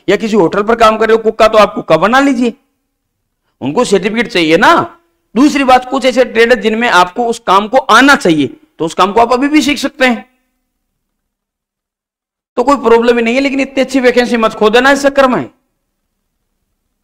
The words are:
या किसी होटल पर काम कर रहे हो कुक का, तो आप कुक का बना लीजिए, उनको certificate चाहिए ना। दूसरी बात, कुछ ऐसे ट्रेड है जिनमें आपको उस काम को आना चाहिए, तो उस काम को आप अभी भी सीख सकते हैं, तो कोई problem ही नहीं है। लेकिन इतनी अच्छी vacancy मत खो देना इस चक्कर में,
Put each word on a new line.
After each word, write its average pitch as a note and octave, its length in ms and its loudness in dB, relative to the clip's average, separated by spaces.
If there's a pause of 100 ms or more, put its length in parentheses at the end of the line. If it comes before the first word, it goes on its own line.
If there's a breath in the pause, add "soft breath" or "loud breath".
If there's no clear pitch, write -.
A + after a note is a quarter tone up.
या F#3+ 80 2
किसी G#3+ 200 -4
होटल F3+ 260 0
पर A3 140 -2
काम A3 200 2
कर A3 120 -2
रहे A3 80 2
हो A3 60 -6
कुक G#3+ 160 -2
का, A3 100 4
तो A3 100 0
आप G3+ 160 2
कुक - 140 -8
का D#3+ 100 2
बना A3 220 0
लीजिए, B3 320 0 (1080)
उनको D3+ 240 -2
certificate G#3 440 -2
चाहिए E3 280 0
ना। C4+ 420 0 (360)
दूसरी C#4 300 0
बात, B3+ 260 2
कुछ C4 140 -4
ऐसे B3+ 200 0
ट्रेड A3+ 280 0
है A#3 80 0
जिनमें A3 300 -2
आपको F3+ 360 0
उस A#3 140 -4
काम G3 280 0
को B3+ 100 0
आना C4 380 4
चाहिए, D#3 300 0 (320)
तो D#3 60 -6
उस E3 100 -6
काम G3 180 -2
को G#3+ 80 0
आप A#3 120 0
अभी B3+ 160 -2
भी D4+ 140 0
सीख C#4 160 -4
सकते C4+ 280 -4
हैं, A3+ 180 -4 (2250)
तो B3 60 -2
कोई C4+ 160 0
problem A#3 400 2
ही A#3 60 -2
नहीं A#3 100 -2
है। C4 60 0
लेकिन C#4 200 -2
इतनी C4+ 220 -4
अच्छी C4 180 -2
vacancy A#3+ 380 0
मत A3 160 -2
खो G#3+ 160 0
देना B3+ 200 2
इस C#4 120 0
चक्कर C#4 260 2
में, E3 200 -4 (1600)